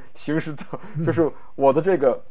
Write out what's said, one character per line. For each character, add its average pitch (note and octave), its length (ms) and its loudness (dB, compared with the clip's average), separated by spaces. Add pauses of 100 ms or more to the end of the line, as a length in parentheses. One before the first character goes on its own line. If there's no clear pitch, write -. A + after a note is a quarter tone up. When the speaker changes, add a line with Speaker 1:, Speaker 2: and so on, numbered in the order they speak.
(160)
Speaker 1:
行 D3+ 240 -2
尸 D#3 140 -6
走-， C#3+ 100 -10 (320)
Speaker 2:
嗯。 D#3+ 100 -2
Speaker 1:
就 E3 60 2
是 D#3 180 2 (260)
我 C3+ 180 6
的 D#3 80 4
这 F3+ 160 2
个， B2+ 340 2